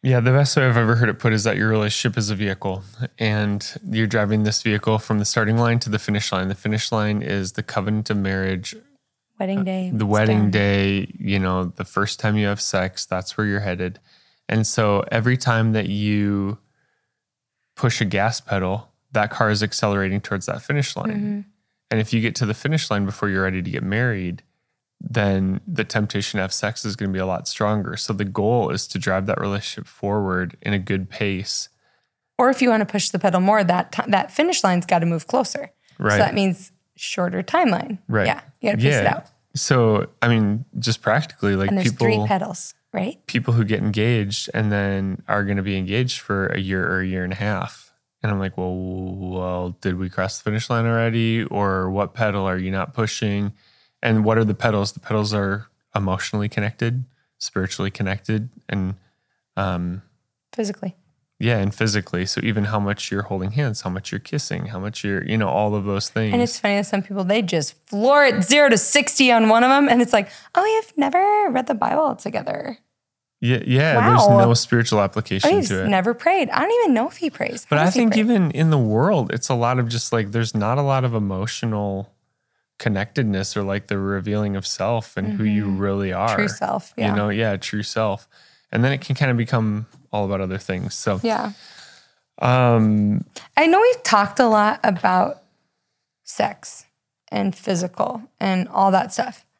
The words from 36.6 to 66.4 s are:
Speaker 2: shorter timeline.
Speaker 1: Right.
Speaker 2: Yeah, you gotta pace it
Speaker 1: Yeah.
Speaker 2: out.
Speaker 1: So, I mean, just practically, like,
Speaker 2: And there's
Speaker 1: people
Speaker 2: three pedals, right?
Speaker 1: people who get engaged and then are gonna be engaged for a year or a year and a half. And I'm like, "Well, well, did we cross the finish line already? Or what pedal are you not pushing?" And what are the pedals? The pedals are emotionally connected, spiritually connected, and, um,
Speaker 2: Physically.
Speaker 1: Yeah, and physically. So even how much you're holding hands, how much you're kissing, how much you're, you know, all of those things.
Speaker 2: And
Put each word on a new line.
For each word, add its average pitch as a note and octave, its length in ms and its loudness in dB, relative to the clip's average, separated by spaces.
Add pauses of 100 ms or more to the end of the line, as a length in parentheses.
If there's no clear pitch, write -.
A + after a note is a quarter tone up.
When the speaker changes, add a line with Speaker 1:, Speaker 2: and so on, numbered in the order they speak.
Speaker 2:
shorter F3+ 480 -4
timeline. B3 640 0
Speaker 1:
Right. G#2+ 200 2
Speaker 2:
Yeah, - 140 -2 (200)
you A2 100 0
gotta G#2+ 100 0
pace C#3 140 4
it G#2 80 2
Speaker 1:
Yeah. G2 120 2
Speaker 2:
out. - 100 -10 (280)
Speaker 1:
So, A2+ 540 2 (140)
I A#2+ 60 4
mean, A2 380 2 (140)
just A#2 220 -2
practically, G#2+ 540 0
like, G2 140 0
Speaker 2:
And G3 80 0
there's F3 140 0
Speaker 1:
people A#2 160 0
Speaker 2:
three G#2+ 200 2
pedals, F#3 460 -4 (200)
right? - 340 -6
Speaker 1:
people A#2+ 260 -2
who A#2 100 4
get G#2 160 0
engaged G#2 720 0
and G#2+ 180 0
then G2 560 -2
are G#2 180 0
gonna G2 180 -2
be G2 140 -2
engaged G#2 420 -2
for G2 280 -2
a - 120 -2
year F#2+ 300 -2
or F#2 120 -2
a F#2 40 -2
year F#2 180 -4
and F2+ 100 -6
a F#2 40 -10
half. G2+ 560 -6 (300)
And G#2+ 80 -2
I'm G2 80 -2
like, F#2+ 180 -6
"Well, F#2 180 -4
well, F#2 1040 -6
did F#2 180 -2
we F#2 100 -4
cross F#2+ 280 -4
the - 60 -16
finish G#2+ 260 -4
line A#2 160 0
already? A2+ 580 0
Or F#2+ 480 -2
what G2 240 -2
pedal G2+ 300 0
are F#2 120 -2
you F#2 140 -4
not F#2+ 220 -4
pushing?" G#2 600 -2 (480)
And A2 220 2
what A2 140 4
are A2+ 60 4
the G#2 120 0
pedals? G#2 380 0
The - 60 -16
pedals G#2+ 340 -2
are G2+ 340 -2 (280)
emotionally G2+ 540 -2
connected, A#2 560 -2 (320)
spiritually G2 540 -4
connected, G#2 580 -4 (180)
and, F#2 280 -4 (600)
um, F2+ 460 -4 (520)
Speaker 2:
Physically. G3+ 420 -8 (440)
Speaker 1:
Yeah, A2+ 180 0
and G2+ 160 -2
physically. G2+ 520 -2
So - 180 -4
even G#2+ 220 0
how G#2 140 -2
much G2+ 320 -4
you're G2+ 120 -4
holding G2 280 -6
hands, B2 300 -2
how F#2 80 -6
much F#2 220 -8
you're A2 80 -6
kissing, - 480 -6
how A2 120 -10
much G#2 240 -10
you're, G2 220 -2
you A2 120 -2
know, G#2+ 120 0
all G#2 260 0
of G2+ 100 -2
those G2+ 240 -2
things. A2 240 -2
Speaker 2:
And A#3+ 80 2